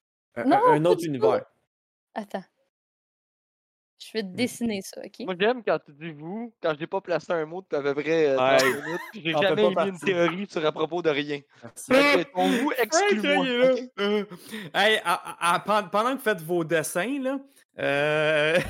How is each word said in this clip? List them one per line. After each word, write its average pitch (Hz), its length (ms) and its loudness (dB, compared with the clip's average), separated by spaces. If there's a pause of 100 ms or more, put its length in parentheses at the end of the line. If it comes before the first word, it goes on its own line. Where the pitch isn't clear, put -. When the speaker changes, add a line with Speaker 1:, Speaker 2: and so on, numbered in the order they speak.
(360)
Speaker 1:
un, - 80 -4
Speaker 2:
Non, 320 240 4
Speaker 1:
un, 480 60 6
un 151 80 2
Speaker 2:
pas 165 80 4
Speaker 1:
autre - 100 2
Speaker 2:
du - 60 -6
tout. 143 80 -4
Speaker 1:
univers. - 320 2 (680)
Speaker 2:
Attends. 202 300 -10 (1600)
Je - 120 -20
vais 220 100 -6
te 196 60 -8
Speaker 3:
Hmm. 180 80 -16
Speaker 2:
dessiner 233 440 -4
ça, - 240 -14
ok ? - 100 -18 (120)
Speaker 4:
Moi, 185 140 -4
j'aime 226 240 0
quand 170 200 0
tu 160 80 -20
dis 156 200 -12
vous, 190 500 -12
quand 165 160 0
j'ai 160 80 -8
pas 196 140 -4
placé 170 320 -4
un 160 140 -2
mot 170 160 -12
depuis 170 140 -6
à 143 60 -2
peu 143 180 -2
près, 156 280 2
euh, 135 100 2
Speaker 1:
Ouais. 135 200 4
Speaker 4:
trente 131 280 2
minutes, 165 140 -6 (100)
puis 208 140 -16
j'ai 160 80 -2
Speaker 1:
T'en 156 80 0
fais - 80 2
Speaker 4:
jamais 185 140 0
Speaker 1:
pas - 0 - (200)
Speaker 4:
émis 196 80 -2
une - 80 -
Speaker 1:
partie. - 80 -10
Speaker 4:
théorie 180 420 0
sur, 165 160 -4
à 151 80 2
propos 156 300 -4
de 160 80 2
rien. 143 300 -2 (240)
Speaker 1:
Merci. - 280 -6
Speaker 4:
Fait 285 320 6
que - 80 -20
ton 185 140 0
vous, 262 220 2
Speaker 3:
Ouais, - 100 -2
Speaker 4:
exclue-moi, 302 680 2
Speaker 3:
ça 262 60 -2
y 247 40 -2
est, 240 40 -2
là. 262 160 6
Speaker 4:
ok ? 247 60 -2 (180)
Speaker 3:
Euh, 202 260 0 (480)
hey, 208 320 4
à, 175 100 2
à, 170 400 -2
à, 175 60 0
pen-, 208 300 0
pendant 220 220 2
que 277 60 -2
vous 269 40 -14
faites 208 200 0
vos 170 200 -2
dessins, 175 580 -2
là, 269 200 -4 (400)
euh, 151 800 2 (100)